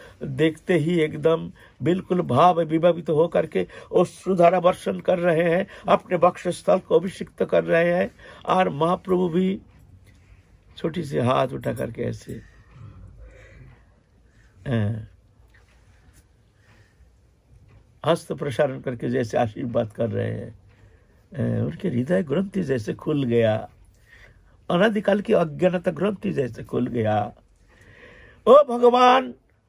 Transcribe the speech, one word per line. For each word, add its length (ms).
देखते 500
ही 260
एकदम 520
बिल्कुल 380
भाव 400
विभावित 480
हो 180
करके 400
वो 140
सुधारा 540
वर्षण 400
कर 200
रहे 360
हैं, 120
अपने 300
वक्षस्थल 600
को 200
अभिषिक्त 440
कर 200
रहे 300
हैं। 220
और 240
महाप्रभु 600
भी 320
छोटी 260
सी 140
हाथ 300
उठा 260
करके 280
ऐसे, 400
अ, 380
हस्त 280
प्रसारण 460
करके 300
जैसे 280
आशीर्वाद 560
कर 160
रहे 220
हैं, 280
अ, 320
उनके 220
हृदय 360
ग्रंथि 400
जैसे 300
खुल 300
गया, 460
अनादिकाल 500
की 120
अज्ञानता 580
ग्रंथि 400
जैसे 320
खुल 240
गया। 460
ओ 160
भगवान, 680